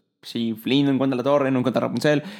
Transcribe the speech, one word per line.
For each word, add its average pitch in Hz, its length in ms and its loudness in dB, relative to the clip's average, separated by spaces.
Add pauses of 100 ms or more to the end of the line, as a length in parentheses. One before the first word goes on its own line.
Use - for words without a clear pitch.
(220)
si 113 320 -4
Flynn 127 340 0
no 139 40 2
encuentra 135 260 0
la 123 60 -2
torre, 139 280 2
no 131 80 2
encuentra 123 260 0
a - 20 0
Rapunzel, 143 360 0 (160)